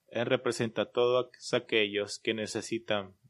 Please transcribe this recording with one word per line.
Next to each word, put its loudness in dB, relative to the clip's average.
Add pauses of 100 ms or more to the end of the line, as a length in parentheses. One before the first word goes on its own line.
Él -2
representa 0
a -2
todos 0
aquellos 0
que -2
necesitan -4 (140)